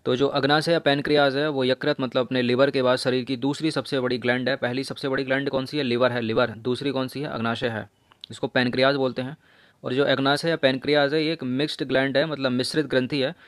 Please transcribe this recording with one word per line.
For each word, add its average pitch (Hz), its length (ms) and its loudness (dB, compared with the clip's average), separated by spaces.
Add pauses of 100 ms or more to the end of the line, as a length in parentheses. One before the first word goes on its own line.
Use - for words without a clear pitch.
तो 127 100 2
जो 139 140 2
अग्नाशय 147 420 2
या 165 80 2
पैनक्रियाज 143 560 2
है 147 140 0
वो 135 140 -2
यकृत, 131 380 0
मतलब 127 240 0
अपने 127 160 0
लिवर 127 300 4
के 135 100 0
बाद 127 160 4
शरीर 127 280 0
की 135 120 -4
दूसरी 143 340 -2
सबसे 139 280 -4
बड़ी 123 180 0
ग्लैंड 123 320 0
है। 139 60 0
पहली 127 280 -4
सबसे 135 260 -6
बड़ी 131 140 -2
ग्लैंड 135 260 -2
कौन 131 160 -2
सी 147 120 -6
है? 147 60 0
लिवर 120 280 2
है, 123 100 -2
लिवर। 117 360 0
दूसरी 123 340 -2
कौन 131 160 -4
सी 131 140 -8
है? 147 60 -6
अग्नाशय 117 400 -2
है, 107 200 -4 (440)
इसको 131 160 -6
पैनक्रियाज 127 480 2
बोलते 131 260 -2
हैं। 131 160 -8 (460)
और 127 100 -4
जो 139 120 2
अग्नाशय 135 440 2
या 165 60 2
पैनक्रियाज 143 580 2
है 156 100 0
ये 156 100 0
एक 147 100 -8
मिक्स्ड 131 400 -2
ग्लैंड 131 340 2
है, 147 80 2
मतलब 135 260 -2
मिश्रित 131 340 0
ग्रंथि 131 360 0
है। 143 120 0 (140)